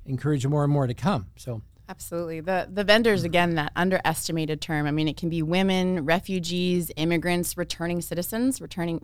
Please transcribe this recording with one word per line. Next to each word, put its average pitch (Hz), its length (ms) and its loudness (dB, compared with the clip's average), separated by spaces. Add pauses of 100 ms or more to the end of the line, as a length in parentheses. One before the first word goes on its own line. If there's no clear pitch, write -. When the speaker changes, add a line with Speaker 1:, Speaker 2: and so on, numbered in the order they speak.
Speaker 1:
encourage 139 400 0
more 147 160 2
and 143 100 4
more 139 140 2
to 120 80 -4
come. 131 400 0
So. 117 260 -10 (260)
Speaker 2:
Absolutely. 170 520 -8
The, 180 340 -2
the 202 100 0
vendors, 208 400 6
again, 175 320 4
that 151 200 0
underestimated 160 840 0
term. 151 260 -2
I 143 40 0
mean, 156 160 2
it 147 80 -2
can 175 140 -4
be 160 140 0
women, 185 640 2
refugees, 175 920 0
immigrants, 170 580 0
returning 170 460 -4
citizens, 220 580 -2
returning 170 440 -4